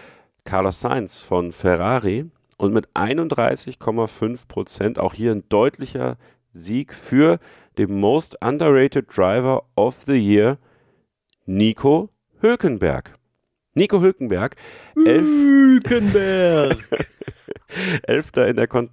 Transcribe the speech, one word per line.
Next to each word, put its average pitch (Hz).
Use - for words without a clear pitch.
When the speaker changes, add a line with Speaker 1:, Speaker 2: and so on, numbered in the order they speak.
Speaker 1:
Carlos 95
Sainz 127
von 87
Ferrari. 101
Und 101
mit -
einunddreißig 131
Komma 113
fünf 117
Prozent, 98
auch 92
hier 113
ein 104
deutlicher 123
Sieg 101
für 156
den 101
Most 123
Underrated 139
Driver 123
of 117
the 139
Year, 107
Nico 113
Hülkenberg. 107
Nico 190
Hülkenberg, 120
elf-, 311
Speaker 2:
Hülkenberg! 208
Speaker 1:
<laughs> -
Elfter 123
in 120
der 117
Kon-, 120